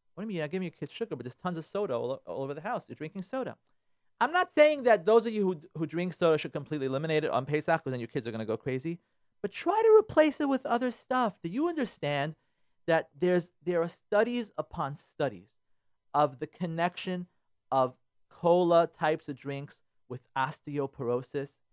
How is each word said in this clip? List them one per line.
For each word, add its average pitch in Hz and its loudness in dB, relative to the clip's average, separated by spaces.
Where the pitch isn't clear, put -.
what 180 -12
do 226 -10
you 196 -6
mean? 156 -4
I 147 -6
give 185 -4
your 175 -6
kids - -12
sugar, 214 -8
but 120 -10
there's 123 -12
tons 180 -6
of 160 -10
soda 196 -4
all, 120 -4
all 98 -6
over 139 -6
the 151 -14
house. 208 -8
You're 123 -14
drinking 160 -12
soda. 254 -8
I'm 262 0
not 359 0
saying 302 4
that 214 4
those 220 6
of 233 -6
you 214 0
who, 185 -2
who 160 -2
drink 170 -4
soda 160 4
should 151 -6
completely 143 -6
eliminate 151 0
it - -2
on 131 0
Pesach, 156 0
'cause 135 -4
then 127 -4
your 113 -8
kids 127 -6
are 117 -6
gonna 110 -6
go 110 0
crazy. 135 -6
But 202 -6
try 392 0
to 440 8
replace 311 2
it 294 0
with 269 0
other 240 0
stuff. 247 -4
Do 165 -6
you 269 -2
understand 156 -4
that 165 2
there's, 180 0
there 170 0
are 165 -2
studies 226 -2
upon 147 -6
studies 107 -6
of 139 0
the 151 -10
connection 175 -6
of 131 2
cola 170 4
types 160 -2
of 143 -8
drinks 139 -10
with 123 -10
osteoporosis? 139 -4